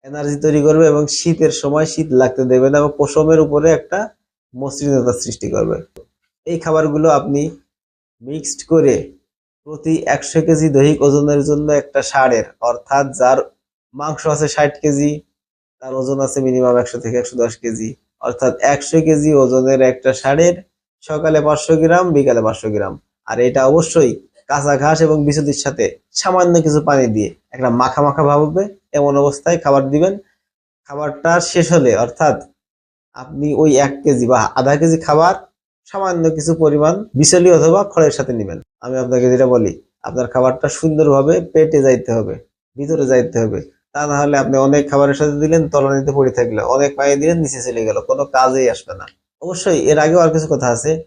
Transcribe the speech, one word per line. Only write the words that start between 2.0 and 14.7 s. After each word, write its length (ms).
লাগতে 320
দেবে 260
না 80
এবং 200
পশমের 420
উপরে 320
একটা 260
মসৃণতা 680
সৃষ্টি 280
করবে। 260
এই 120
খাবারগুলো 520
আপনি 320
মিক্সড 460
করে 260
প্রতি 280
একশো 360
কেজি 260
দৈহিক 340
ওজনের 420
জন্য 280
একটা 300
ষাঁড়ের, 440
অর্থাৎ 460
যার 200
মাংস 320
আছে 220
ষাট 320